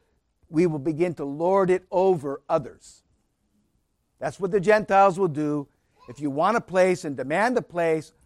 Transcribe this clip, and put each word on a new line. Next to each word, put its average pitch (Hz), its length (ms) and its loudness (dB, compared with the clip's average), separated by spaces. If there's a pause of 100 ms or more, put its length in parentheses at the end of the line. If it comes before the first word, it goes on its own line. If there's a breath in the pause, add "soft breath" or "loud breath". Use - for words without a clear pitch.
(500)
we 165 160 2
will 156 140 -2
begin 160 360 -2
to 147 100 -10
lord 175 440 0
it 180 220 2
over 180 560 0
others. - 560 -6 (1120)
That's 143 220 -8
what 180 120 -4
the 202 100 2
Gentiles 196 580 4
will 196 80 0
do. 147 400 -4 (420)
If 123 100 -18
you 147 100 -4
want 170 280 0
a - 40 -2
place 180 440 0
and 147 100 -8
demand 175 420 -2
a 214 40 -2
place, 165 500 -2 (140)